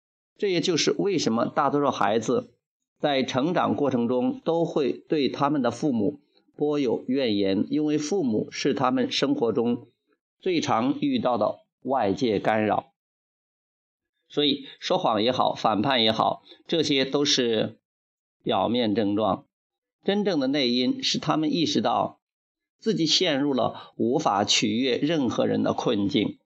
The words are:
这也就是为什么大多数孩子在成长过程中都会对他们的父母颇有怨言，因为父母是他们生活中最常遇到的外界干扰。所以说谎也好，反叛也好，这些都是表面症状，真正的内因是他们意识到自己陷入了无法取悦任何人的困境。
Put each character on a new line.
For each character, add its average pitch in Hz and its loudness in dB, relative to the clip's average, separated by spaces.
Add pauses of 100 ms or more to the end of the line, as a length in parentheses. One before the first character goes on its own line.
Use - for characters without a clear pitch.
(360)
这 208 -2
也 175 0
就 165 0
是 - 0
为 185 0
什 117 0
么 120 0
大 143 0
多 143 0
数 143 2
孩 104 2
子 113 -2 (480)
在 139 0
成 139 -2
长 113 0
过 143 0
程 120 0
中 127 0
都 165 2
会 160 0
对 147 0
他 147 0
们 147 0
的 117 2
父 143 -2
母 104 -2 (360)
颇 147 -2
有 120 -2
怨 127 0
言， 98 0
因 151 -2
为 151 0
父 175 -2
母 113 -2
是 - -2
他 127 0
们 127 0
生 143 0
活 117 4
中 120 0 (520)
最 175 0
常 123 0
遇 135 0
到 120 0
的 - 0 (220)
外 127 0
界 104 0
干 110 0
扰。 - -2 (1400)
所 143 0
以 139 0 (120)
说 180 -2
谎 117 2
也 123 2
好， 120 0
反 107 0
叛 131 2
也 110 4
好， 104 0 (240)
这 165 0
些 139 2
都 143 0
是 113 0 (640)
表 95 0
面 113 0
症 101 0
状， 101 0 (560)
真 202 0
正 180 0
的 131 0
内 135 0
因 127 0
是 - -2
他 151 -2
们 156 -2
意 170 0
识 - 0
到 113 -2 (580)
自 220 -2
己 160 0
陷 156 0
入 143 0
了 - -4
无 113 0
法 104 0
取 107 0
悦 120 0
任 147 0
何 117 0
人 107 0
的 104 0
困 101 -2
境。 98 -2